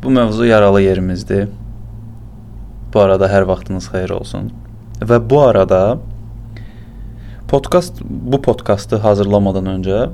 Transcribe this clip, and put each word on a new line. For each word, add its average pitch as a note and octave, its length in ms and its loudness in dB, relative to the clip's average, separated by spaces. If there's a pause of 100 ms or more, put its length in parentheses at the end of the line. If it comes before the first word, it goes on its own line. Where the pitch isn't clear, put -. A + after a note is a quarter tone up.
bu C3 60 -2
mövzu A#2 360 2
yaralı G#2 360 6
yerimizdir. F#2+ 680 0 (1400)
Bu A2 60 4
arada F#2+ 300 4
hər G2 160 4
vaxtınız F#2 480 -4
xeyir F#2 220 -4
olsun. G2 320 -8 (500)
Və A#2 220 4 (100)
bu D3 140 6
arada G2+ 560 4 (1500)
podkast, E3+ 540 0
bu A#2+ 400 -4
podkastı G#2 560 0
hazırlamadan G2+ 760 2
öncə F#2+ 240 -2 (140)